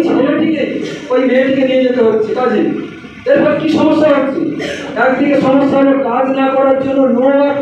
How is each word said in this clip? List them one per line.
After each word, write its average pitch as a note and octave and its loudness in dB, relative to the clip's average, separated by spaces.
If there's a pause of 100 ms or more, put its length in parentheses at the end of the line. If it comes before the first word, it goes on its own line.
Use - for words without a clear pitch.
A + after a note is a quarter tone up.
ছেলেটিকে, D4+ 0 (460)
ওই B3+ 0
মেয়েটিকে C4 2
নিয়ে C4 2
যেতে A#3+ 0
হচ্ছে G#3+ 2
কাজে। B3 0 (640)
এরপর D4 2
কি D#4 -2
সমস্যা D4+ 2
হচ্ছে? C4+ 0 (540)
একদিকে C4 0
সমস্যা C#4 2
হলো C#4 4 (100)
কাজ B3 0 (140)
না C4+ 0 (100)
করার C4+ 2
জন্য C4+ 0 (140)
no B3+ 0
work, C#4 2